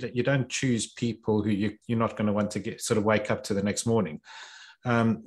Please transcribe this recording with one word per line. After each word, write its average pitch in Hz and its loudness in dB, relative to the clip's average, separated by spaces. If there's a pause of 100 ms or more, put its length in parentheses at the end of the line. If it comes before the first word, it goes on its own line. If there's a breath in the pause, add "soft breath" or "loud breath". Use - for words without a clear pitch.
(140)
you 123 0
don't 135 2
choose 117 0
people 107 0
who 110 0
you, 104 -2 (120)
you're 117 0
not 110 0
gonna 107 0
want 104 0
to 101 -4
get, 104 -8
sort 110 0
of 101 0
wake 107 2
up 107 -2
to 107 -2
the 98 0
next 101 -2
morning. 101 0 (640 loud breath)
Um, 117 2